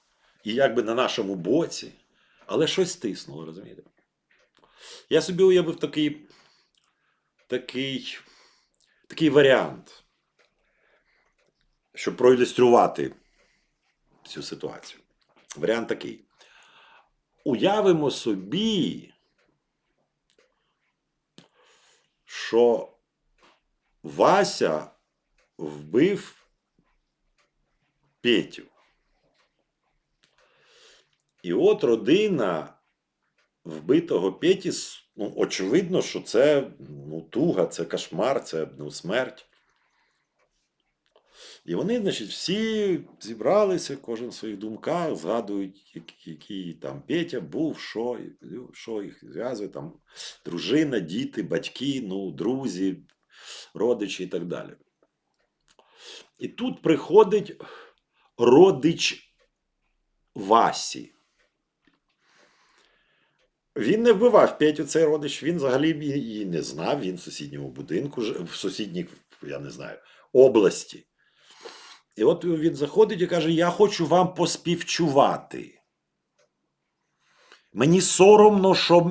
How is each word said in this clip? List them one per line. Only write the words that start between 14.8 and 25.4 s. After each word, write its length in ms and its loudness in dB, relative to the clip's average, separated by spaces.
Варіант 320 -2
такий. 360 -10
Уявимо 680 2
собі, 1000 -4
що 680 0
Вася 880 0